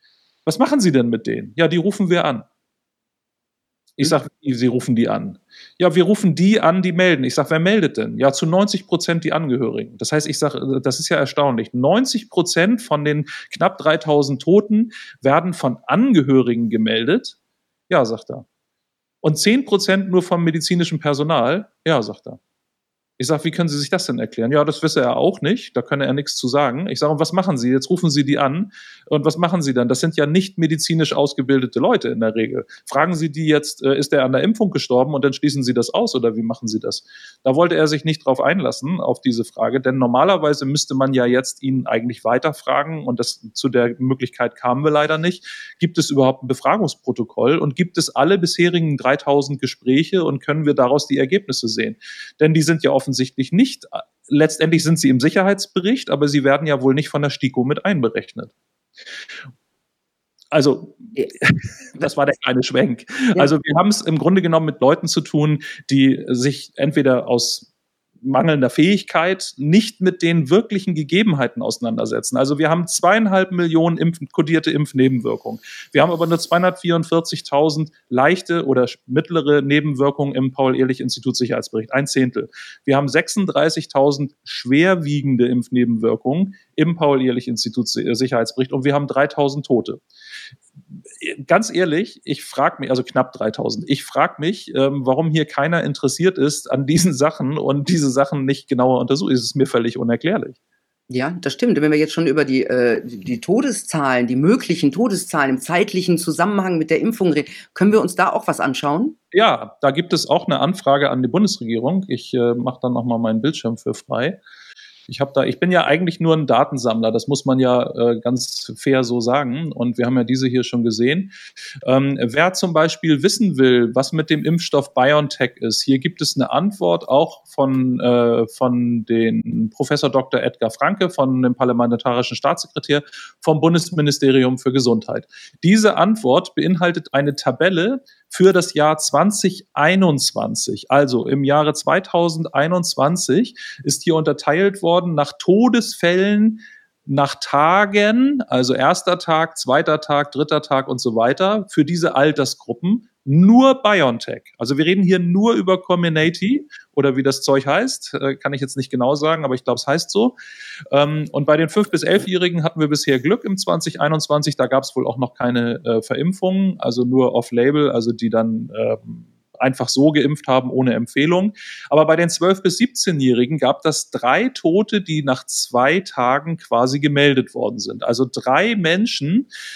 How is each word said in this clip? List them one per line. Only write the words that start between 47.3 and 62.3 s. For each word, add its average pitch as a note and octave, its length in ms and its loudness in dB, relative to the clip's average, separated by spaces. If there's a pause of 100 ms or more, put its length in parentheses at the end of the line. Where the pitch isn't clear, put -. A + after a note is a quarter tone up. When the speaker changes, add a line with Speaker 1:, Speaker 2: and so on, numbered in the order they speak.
Speaker 1:
und D3 160 -2
gibt F3 240 -2
es - 160 -4
alle E3 240 2
bisherigen E3+ 580 0
dreitausend C#3+ 640 0
Gespräche D3 640 0
und C#3 160 -2
können D3+ 280 -4
wir C#3+ 80 2
daraus C#3 340 2
die C#3 100 -2
Ergebnisse C3+ 480 -2
sehen? A2 300 -4 (420)
Denn D#3 160 4
die D#3+ 80 4
sind D#3 220 0
ja C#3 80 2
offensichtlich C3 600 -2
nicht, A#3+ 340 2 (420)
letztendlich D#3 560 2
sind D#3+ 140 2
sie C#3 100 2
im C3 100 4
Sicherheitsbericht, G3 920 0
aber D3 180 0
sie C#3+ 160 0
werden C#3+ 220 2
ja C#3 160 0
wohl C3+ 100 4
nicht D3 160 -2
von D3 140 -4
der C#3+ 80 -2
stiko - 340 -2
mit D3 220 -4
einberechnet. - 640 -4 (2000)
Also, D3 460 0 (180)
Speaker 2:
Ja. C#3 100 -2 (160)
Speaker 1:
<laughs> - 580 -4
das C#3+ 200 -2
war C#3 80 2
der C#3 160 -6